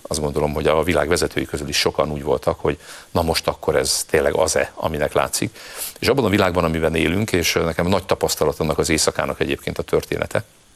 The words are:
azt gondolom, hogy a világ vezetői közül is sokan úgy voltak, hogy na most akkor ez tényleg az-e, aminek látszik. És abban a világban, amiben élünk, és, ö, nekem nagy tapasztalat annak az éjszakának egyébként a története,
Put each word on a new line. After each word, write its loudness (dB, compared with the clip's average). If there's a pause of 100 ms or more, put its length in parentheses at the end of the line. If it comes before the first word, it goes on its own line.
azt -4
gondolom, -2
hogy -2
a 4
világ 2
vezetői 0
közül -6
is -4
sokan 0
úgy -6
voltak, 0
hogy -2 (320)
na 0
most -2
akkor -2
ez 0
tényleg 2
az-e, 0
aminek -2
látszik. -2 (420)
És -2
abban 4
a 2
világban, 2
amiben 2
élünk, 0
és, 0
ö, 2
nekem 0
nagy 2
tapasztalat 0
annak 0
az 0
éjszakának 0
egyébként -4
a -4
története, -2 (320)